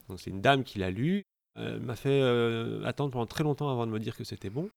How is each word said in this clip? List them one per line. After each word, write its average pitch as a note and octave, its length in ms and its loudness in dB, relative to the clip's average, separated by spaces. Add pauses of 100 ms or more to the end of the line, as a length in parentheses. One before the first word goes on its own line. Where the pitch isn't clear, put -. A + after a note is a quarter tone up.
Donc, F#2+ 120 -10
c'est - 100 -10
une F#2+ 100 -6
dame C3 240 4
qui - 160 -6
l'a F#2 100 0
lu. D3+ 320 0 (340)
Elle A2+ 220 -6
m'a A#2+ 160 -6
fait, C#3 260 2
euh, A#2 640 2
attendre C3 280 -2
pendant A#2+ 140 0
très - 180 -2
longtemps D3 260 2
avant A#2+ 160 0
de A2+ 60 -2
me G#2+ 80 -2
dire A2 160 -4
que A#2+ 80 -8
c'était G2+ 260 -8
bon. D3+ 260 -4